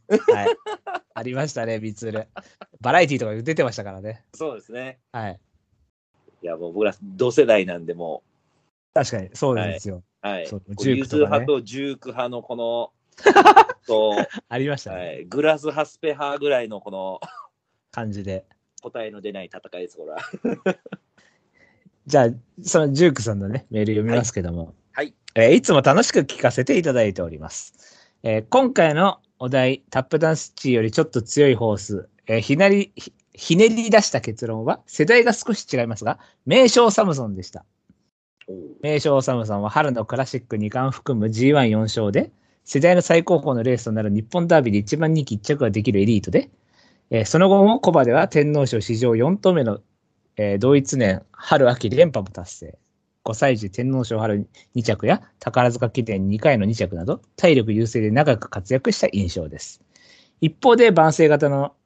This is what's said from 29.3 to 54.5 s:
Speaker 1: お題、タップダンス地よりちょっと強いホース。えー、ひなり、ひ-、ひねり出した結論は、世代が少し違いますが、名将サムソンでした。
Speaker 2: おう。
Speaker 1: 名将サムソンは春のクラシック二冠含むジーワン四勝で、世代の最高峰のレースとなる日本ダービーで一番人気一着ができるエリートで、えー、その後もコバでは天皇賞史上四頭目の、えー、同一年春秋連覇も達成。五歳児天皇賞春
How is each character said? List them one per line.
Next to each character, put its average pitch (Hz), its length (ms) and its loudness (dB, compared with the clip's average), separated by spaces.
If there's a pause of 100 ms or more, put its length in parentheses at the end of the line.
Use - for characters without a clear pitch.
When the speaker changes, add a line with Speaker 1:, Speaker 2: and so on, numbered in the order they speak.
Speaker 1:
お 127 100 -8
題、 131 420 0
タ 131 100 -2
ッ 131 40 -4
プ 156 140 -2
ダ 160 140 2
ン 156 40 -2
ス - 140 -14
地 - 220 -4
よ 113 100 2
り 110 80 -2
ち 160 100 0
ょ 156 40 0
っ - 20 0
と 120 160 -4
強 143 260 4
い 127 60 4
ホ 110 200 0
ー 92 40 -4
ス。 98 300 -10 (180)
え 113 120 -2
ー、 - 20 0
ひ 139 160 -2
な 196 120 4
り、 202 280 0
ひ-、 - 160 -20 (220)
ひ - 220 -2
ね 220 120 8
り 226 220 -2
出 214 100 8
し - 100 -2
た 127 100 -4
結 113 260 -8
論 110 180 -6
は、 156 220 -4
世 - 180 -2
代 233 200 6
が 240 80 2
少 220 220 -6
し - 180 -10
違 139 60 -4
い 120 80 -2
ま 113 100 -8
す - 80 -14
が、 120 140 -4 (260)
名 233 240 6
将 233 220 6
サ 214 140 2
ム 170 100 0
ソ 123 140 -6
ン 98 60 -8
で 92 100 -12
し - 60 -20
た。 - 140 -20 (840)
Speaker 2:
お 95 40 -14
う。 95 40 -12 (260)
Speaker 1:
名 151 160 0
将 139 240 2
サ 131 120 -2
ム 113 120 -4
ソ 101 120 -4
ン 101 40 -4
は 107 80 -6
春 151 220 0
の 113 120 -4
ク 120 120 -8
ラ 127 100 -2
シ 131 120 -8
ッ - 80 -12
ク 113 100 -8
二 107 140 -4
冠 127 240 -2
含 123 240 -4
む 110 120 -2
ジ 117 180 2
ー 147 40 6
ワ 143 100 6
ン 113 80 2
四 107 120 0
勝 107 280 -2
で、 170 220 -2 (320)
世 - 160 -2
代 175 140 6
の 175 80 4
最 170 220 2
高 156 160 2
峰 139 140 -2
の 117 80 -2
レ 123 120 0
ー 113 40 -2
ス - 60 -12
と 113 80 -4
な 110 100 -2
る 104 80 -2
日 104 120 0
本 170 240 -4
ダ 165 140 6
ー - 20 4
ビ 117 80 -2
ー - 20 2
で 101 60 2
一 104 180 -2
番 160 160 0
人 151 120 0
気 113 100 -6
一 104 80 -8
着 143 180 -2
が 117 100 2
で 104 120 -2
き 123 80 0
る 98 100 2
エ 104 60 4
リ 113 120 2
ー - 20 0
ト - 100 -8
で、 - 200 0 (600)
え 113 120 0
ー、 - 20 -4
そ 160 140 0
の 190 100 6
後 196 160 8
も 233 160 4
コ 185 100 2
バ 147 140 6
で 120 80 2
は 160 160 4
天 147 260 2
皇 143 120 2
賞 117 140 -2
史 113 160 -4
上 117 200 2
四 151 220 2
頭 190 140 2
目 151 120 0
の、 104 160 -4 (560)
え 101 180 0
ー、 101 40 -2
同 131 180 4
一 139 200 -2
年 98 360 0
春 - 360 2
秋 120 220 0
連 151 220 4
覇 107 100 -2
も 98 80 -12
達 - 240 -16
成。 - 240 -20 (460)
五 113 100 -6
歳 131 220 2
児 104 140 -8
天 127 220 -4
皇 131 100 -2
賞 117 160 -4
春 107 300 -2 (260)